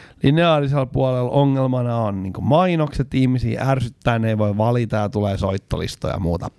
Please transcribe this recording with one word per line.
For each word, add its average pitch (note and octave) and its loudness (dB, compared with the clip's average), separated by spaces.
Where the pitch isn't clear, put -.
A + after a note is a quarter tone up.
Lineaarisella D3 2
puolella B2+ 0
ongelmana C3 2
on G2+ -2
niinku F#2+ -6
mainokset, D3+ 0
ihmisiä B2 0
ärsyttää, A#2+ -2
ne A2+ 0
ei G#2+ 0
voi G#2 0
valita A2+ 0
ja G#2 -2
tulee G2+ -2
soittolistoja - -4
ja G2 -4
muuta E2+ -2